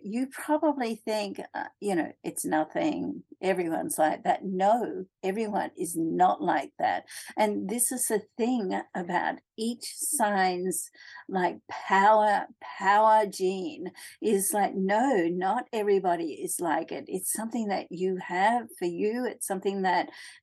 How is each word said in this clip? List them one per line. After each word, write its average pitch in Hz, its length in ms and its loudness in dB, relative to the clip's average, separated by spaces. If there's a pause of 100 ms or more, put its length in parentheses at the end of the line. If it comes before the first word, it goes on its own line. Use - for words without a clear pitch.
you 247 260 -4
probably 285 640 0
think, 214 480 -4 (100)
uh, - 120 -6 (160)
you 202 140 0
know, 160 160 0 (140)
"It's - 220 -6
nothing. - 760 -2 (200)
Everyone's 170 560 -2
like 156 260 2
that." 180 180 0
No, 190 640 0 (180)
everyone 196 540 -2
is 170 180 -6
not 170 460 2
like 160 380 0
that. 90 260 -2 (320)
And 208 320 0
this 240 240 -2
is 254 160 -2
the 208 140 0 (160)
thing 220 420 0 (140)
about 170 400 -2 (240)
each 233 380 -6
sign's, 185 920 0 (380)
like, 185 300 0 (100)
power, 208 800 4 (320)
power 214 480 6
gene 185 640 -4 (320)
is 196 320 2
like, 202 200 2
no, 196 540 2
not 190 440 0
everybody 185 640 0
is - 260 -6
like 165 320 -2
it. - 160 -8
It's - 240 -4
something 226 360 -4
that 185 220 -2
you 185 340 -2
have 196 440 2 (100)
for 185 60 -2
you. 208 420 -2
It's - 200 -8
something 196 360 -2
that, 180 280 0 (320)